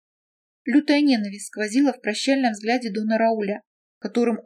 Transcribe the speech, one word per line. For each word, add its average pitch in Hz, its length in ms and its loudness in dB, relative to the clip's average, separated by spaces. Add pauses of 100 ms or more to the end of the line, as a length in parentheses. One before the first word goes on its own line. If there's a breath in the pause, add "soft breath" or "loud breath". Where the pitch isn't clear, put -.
(640)
Лютая 294 360 2
ненависть 214 460 0
сквозила 226 460 0
в - 80 -16
прощальном 254 520 0
взгляде 220 380 -4
Дона 220 280 -2
Рауля, 220 440 0 (360)
которым 233 480 -2